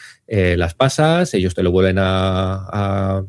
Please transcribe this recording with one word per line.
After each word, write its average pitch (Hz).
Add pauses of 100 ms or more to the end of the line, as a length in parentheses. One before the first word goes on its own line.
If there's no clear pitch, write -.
(280)
eh, 90
las 85
pasas, 160
ellos 92
te 95
lo 87
vuelven 95
a, 95
a, 95